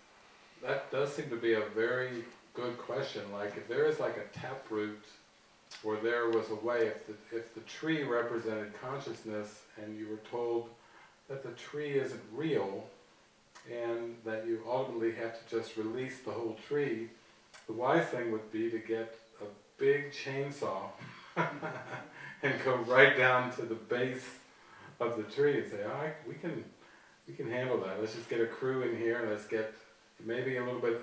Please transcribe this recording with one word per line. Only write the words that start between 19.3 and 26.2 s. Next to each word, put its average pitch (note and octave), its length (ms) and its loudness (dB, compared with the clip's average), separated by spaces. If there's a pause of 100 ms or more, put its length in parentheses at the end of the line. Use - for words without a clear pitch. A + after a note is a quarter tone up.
a G#2 40 -6 (320)
big C#3+ 340 4
chainsaw C#3 720 -2 (260)
<laughs> - 1300 -6
and C3+ 100 4 (120)
go C3 100 6 (120)
right B2+ 300 10
down B2+ 380 6
to B2 60 -4
the A2+ 140 -2
base B2+ 500 0 (760)
of A#2 160 2
the G#2+ 80 -2
tree C#3 360 4
and G#2 120 -2
say, G2+ 120 -4
"All C3 180 -2
right, D#3 140 -4 (120)